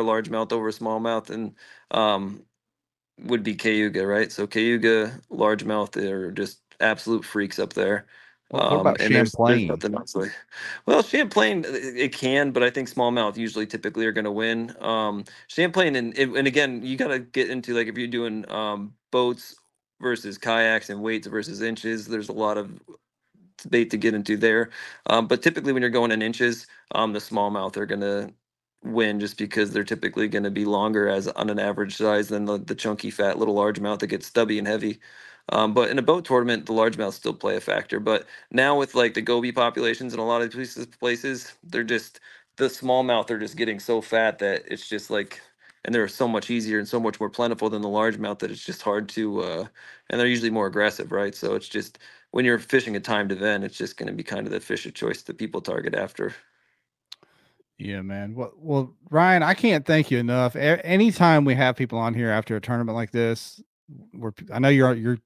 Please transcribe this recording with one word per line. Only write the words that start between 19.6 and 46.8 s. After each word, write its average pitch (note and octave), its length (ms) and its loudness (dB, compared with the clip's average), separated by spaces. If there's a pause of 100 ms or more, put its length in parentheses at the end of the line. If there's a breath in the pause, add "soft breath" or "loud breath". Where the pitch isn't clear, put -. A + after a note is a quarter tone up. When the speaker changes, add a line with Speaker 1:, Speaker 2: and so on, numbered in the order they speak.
Speaker 1:
versus A2+ 360 -4
kayaks A2+ 520 2
and G2+ 120 -8
weights G#2+ 260 -4
versus G#2 340 -6
inches, A2+ 460 -4
there's G#2+ 220 -6
a - 40 -10
lot G#2+ 240 0
of G2+ 220 -8 (840)
debate A#2 280 2
to A2 60 -2
get G#2+ 180 2
into G#2 220 -2
there. A2+ 340 4 (360 loud breath)
Um, A2+ 200 4
but B2 160 2
typically C#3 300 2
when C3 100 2
you're A#2+ 80 2
going A#2 200 2
in A2 120 0
inches, A#2 440 -2 (260 soft breath)
um, G#2+ 200 0
the G#2 60 -4
smallmouth G2+ 580 -2
are G2+ 100 -4
gonna G2+ 440 -4 (520)
win A2 360 0
just G#2 180 -4
because G#2 360 -2
they're G#2 120 0
typically G#2+ 440 -2
gonna G#2 220 -2
be G#2 140 -2
longer G#2 440 2
as G2 200 0
on - 200 -2
an G#2 100 -2
average G2+ 380 -2
size G#2 320 2
than G#2 160 -2
the, G#2 140 0
the F2 160 -6
chunky, G#2 360 -6
fat G2+ 280 0
little G#2+ 160 2
largemouth G#2 440 0
that G#2 80 -2
gets F#2+ 200 -6
stubby A2 320 2
and G2+ 80 -4
heavy. G#2+ 320 -2 (520 loud breath)
Um, G#2+ 240 2
but A#2 160 4
in C3+ 80 0
a B2 40 -2
boat E3 220 2
tournament, A#2+ 420 2
the A2 60 -2
largemouth A2 400 2
still - 200 -6
play G2+ 240 -2
a - 40 -4
factor. G#2 380 -2
But G#2+ 280 0 (240 loud breath)
now C#3 280 4
with, C3+ 160 -2
like, A#2+ 200 4
the A2+ 60 0
goby A#2+ 300 0
populations A#2+ 600 0
in A#2+ 60 -6
a A2+ 60 -2
lot A#2 180 2
of A2+ 80 -4
places, B2 360 -10
places, B2 640 -6 (100)
they're A#2 220 -4
just, A2+ 340 -4 (380 loud breath)
the C3+ 100 2
smallmouth B2+ 640 0
are A2 80 -2
just G#2 180 -8
getting A2 220 -2
so A2+ 220 0
fat A2+ 380 0
that G2 320 -2
it's - 180 -10
just, G#2 220 -6
like, G2+ 300 -4 (440 soft breath)
and A#2 100 -2
they're A2 140 2
so - 180 0
much A2 240 -2
easier A2 280 -2
and G#2 80 -4